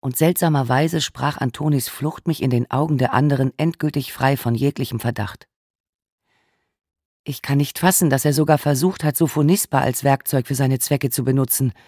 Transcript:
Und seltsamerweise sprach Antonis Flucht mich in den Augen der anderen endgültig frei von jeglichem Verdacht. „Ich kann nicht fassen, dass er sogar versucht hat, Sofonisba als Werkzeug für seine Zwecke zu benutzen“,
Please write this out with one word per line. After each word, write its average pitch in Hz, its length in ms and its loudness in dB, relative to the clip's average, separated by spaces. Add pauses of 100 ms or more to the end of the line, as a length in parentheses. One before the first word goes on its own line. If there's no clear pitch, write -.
Und 127 160 -6
seltsamerweise 156 840 2
sprach - 380 -4
Antonis 143 500 -2
Flucht - 380 -8
mich 165 160 -2
in 127 80 0
den 123 200 0
Augen 147 280 0
der 123 160 0
anderen 135 420 2
endgültig 151 560 -4
frei 135 240 0
von 120 180 -2
jeglichem 127 460 -2
Verdacht. - 460 -6 (1800)
„Ich - 160 -10
kann 139 160 -2
nicht 143 220 -2
fassen, 180 320 4
dass 135 140 0
er 147 100 2
sogar 151 240 4
versucht 147 440 0
hat, 151 140 0
Sofonisba 151 600 2
als 131 260 -2
Werkzeug 139 420 0
für - 80 -2
seine 131 240 2
Zwecke 139 300 0
zu 123 160 -2
benutzen“, 131 480 0 (160)